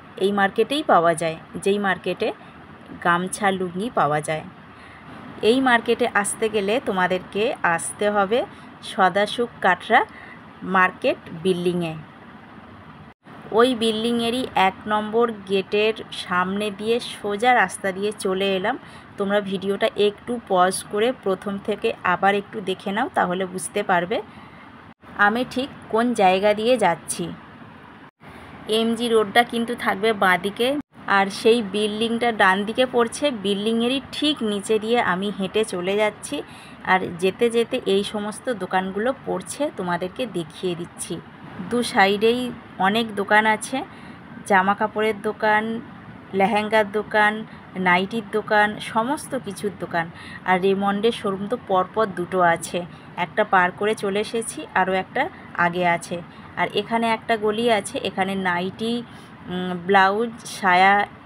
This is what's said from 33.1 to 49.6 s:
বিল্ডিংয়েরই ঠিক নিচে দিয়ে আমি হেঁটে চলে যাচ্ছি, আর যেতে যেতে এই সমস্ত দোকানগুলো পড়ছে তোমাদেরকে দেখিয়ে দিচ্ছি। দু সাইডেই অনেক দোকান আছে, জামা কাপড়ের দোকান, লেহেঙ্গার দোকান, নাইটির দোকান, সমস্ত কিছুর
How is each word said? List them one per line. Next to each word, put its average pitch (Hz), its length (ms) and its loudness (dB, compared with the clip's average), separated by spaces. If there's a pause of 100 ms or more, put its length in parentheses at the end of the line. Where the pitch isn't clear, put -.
বিল্ডিংয়েরই 226 580 0 (120)
ঠিক 302 300 0
নিচে 208 380 0
দিয়ে 226 220 0
আমি 190 300 0
হেঁটে 196 340 -2
চলে 185 300 -4
যাচ্ছি, 208 400 -2 (500)
আর 185 140 4 (200)
যেতে 190 300 0
যেতে 233 260 0 (100)
এই 196 180 2
সমস্ত 208 500 -8
দোকানগুলো 190 560 -2 (140)
পড়ছে 180 400 -6 (120)
তোমাদেরকে 180 520 -4
দেখিয়ে 180 480 -6
দিচ্ছি। - 380 -10 (540)
দু 240 160 0
সাইডেই 214 560 4 (400)
অনেক 208 260 2 (100)
দোকান 208 320 4
আছে, 214 300 0 (680)
জামা 190 300 4
কাপড়ের 214 460 -2
দোকান, 214 420 0 (680)
লেহেঙ্গার 208 580 2
দোকান, 208 420 2 (460)
নাইটির 196 520 2
দোকান, 208 360 2 (160)
সমস্ত - 540 -2
কিছুর 202 420 -6